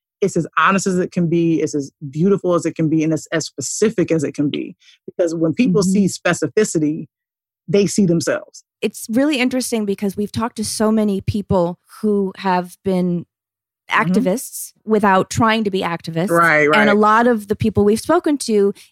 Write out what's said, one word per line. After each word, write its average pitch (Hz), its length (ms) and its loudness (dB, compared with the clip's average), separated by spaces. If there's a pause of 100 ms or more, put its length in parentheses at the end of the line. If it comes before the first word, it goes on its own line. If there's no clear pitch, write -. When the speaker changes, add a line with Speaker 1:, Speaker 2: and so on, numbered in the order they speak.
(200)
Speaker 1:
it's 190 160 -2
as 160 100 0 (120)
honest 180 280 2
as 180 140 0
it - 140 -4
can 175 160 0
be, 165 320 2
it's 151 120 -4
as 143 160 -4 (200)
beautiful 180 460 0
as 170 100 0
it 160 100 -4
can 160 140 0
be, 156 160 2
and 160 80 0
it's 151 140 -6
as 160 180 -4
specific - 680 -2
as 160 140 0
it - 80 -6
can 143 160 -2
be. - 260 -8 (300)
Because 165 280 -2
when 160 200 0
people 214 280 2
Speaker 2:
Mm-hmm. 185 100 2
Speaker 1:
see 196 160 4
specificity, 160 1000 -2 (640)
they 202 180 2
see 202 180 2
themselves. 160 600 -2 (160)
Speaker 2:
It's - 280 -6
really 269 300 0
interesting 247 460 -2
because 196 320 -4
we've 208 140 -6
talked 226 260 -6
to 214 80 -4
so 214 260 0
many 214 300 0
people 180 580 -2 (220)
who 202 340 0
have 180 480 -2
been 180 420 -2 (680)
Speaker 1:
Mm-hmm. 185 220 2
Speaker 2:
activists 240 600 -4 (120)
without 202 440 2
trying 220 360 0
to 202 40 -4
be 190 120 -4
activists. 170 500 -4
Speaker 1:
Right, 160 420 4
Speaker 2:
And 208 160 4
a 208 40 4
Speaker 1:
right. 208 40 2
Speaker 2:
lot 214 300 4
of 214 220 0
the 208 60 -2
people 208 280 0
we've 208 160 2
spoken 311 400 0
to, 208 340 0 (180)